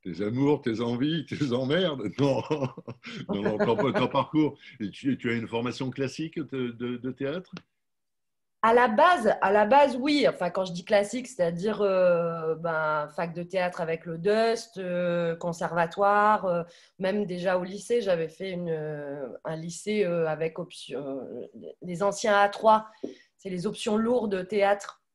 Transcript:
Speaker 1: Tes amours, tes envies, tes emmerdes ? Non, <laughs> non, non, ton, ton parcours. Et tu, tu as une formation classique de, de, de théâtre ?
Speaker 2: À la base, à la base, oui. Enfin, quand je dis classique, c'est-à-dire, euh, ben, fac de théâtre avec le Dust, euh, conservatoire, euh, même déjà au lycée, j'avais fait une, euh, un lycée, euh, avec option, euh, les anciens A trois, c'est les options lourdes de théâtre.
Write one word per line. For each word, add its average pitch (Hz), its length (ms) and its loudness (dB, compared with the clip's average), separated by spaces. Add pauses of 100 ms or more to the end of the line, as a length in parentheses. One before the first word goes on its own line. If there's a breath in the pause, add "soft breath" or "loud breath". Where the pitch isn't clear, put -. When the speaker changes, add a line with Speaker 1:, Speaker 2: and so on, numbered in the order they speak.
Speaker 1:
Tes 90 180 -6
amours, 139 400 2
tes 113 180 -2
envies, 131 460 -2
tes 127 260 -4
emmerdes ? 135 680 0
Non, 135 300 2
<laughs> 151 800 -8
non, 101 140 -2
non, 107 160 0
ton, 117 340 2
ton 127 160 0
parcours. 143 500 0 (220 loud breath)
Et 98 100 -6
tu, 127 280 -2
tu 120 120 -4
as 117 40 0
une 113 140 -4
formation 120 420 -4
classique 139 480 -6
de, 127 320 -4
de, 120 280 -6
de 127 120 -6
théâtre ? 143 440 -8 (1080)
Speaker 2:
À 226 120 4
la 247 140 6
base, 277 520 6
à 190 100 2
la 208 140 6
base, 269 320 6
oui. 277 320 2
Enfin, 175 220 -2
quand 190 160 -2
je 175 60 -10
dis 180 120 -10
classique, 214 420 2
c'est-à-dire, 180 540 -2
euh, 170 760 2
ben, 156 600 0
fac 170 180 -4
de 175 80 -6
théâtre 180 380 -2
avec 165 240 -4
le 165 140 -8
Dust, 226 580 0
euh, 175 600 -2
conservatoire, 190 1080 2
euh, 175 180 0 (360 loud breath)
même 196 260 0
déjà 180 340 0
au 180 60 -2
lycée, 208 380 -2
j'avais 170 260 0
fait 190 220 -10
une, 175 200 -6
euh, 147 560 -6 (180)
un 160 120 -4
lycée, 180 480 -2
euh, 170 240 0
avec 160 300 -4
option, 135 420 -10
euh, 135 460 -8 (340)
les 175 220 -6
anciens 202 360 2
A 202 120 6
trois, 214 380 4 (500 loud breath)
c'est 196 100 -14
les 180 180 -6
options 214 300 -2
lourdes 220 400 0
de 185 60 -4
théâtre. 202 600 0 (120)